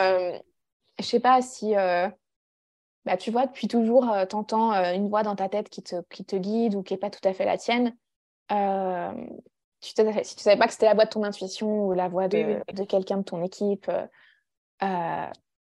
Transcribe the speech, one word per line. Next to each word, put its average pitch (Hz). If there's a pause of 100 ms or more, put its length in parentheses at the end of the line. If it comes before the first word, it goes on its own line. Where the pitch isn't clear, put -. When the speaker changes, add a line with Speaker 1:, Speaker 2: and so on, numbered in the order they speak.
(320)
Speaker 1:
sûr. 120
Speaker 2:
euh, - (600)
je 196
sais 240
pas 254
si, 214
euh, 185 (960)
bah, 185
tu 208
vois, 247
depuis 262
toujours, 233
euh, 196
t'entends, 220
euh, 180
une 202
voix 208
dans 208
ta 190
tête 208
qui -
te, 175
qui -
te 202
guide 208
ou 196
qui 185
est -
pas 202
tout -
à 190
fait 190
la 190
tienne. 240 (560)
Euh, 190 (720)
tu -
te, 214
si -
tu -
savais 202
pas 226
que -
c'était -
la 214
voix 214
de 214
ton 214
intuition 202
ou 185
la 180
voix 185
de, 202
Speaker 1:
Oui, 214 (120)
oui. -
Speaker 2:
de 196
quelqu'un 196
de 196
ton 175
équipe, 202
euh, 175 (800)
euh, 165 (440)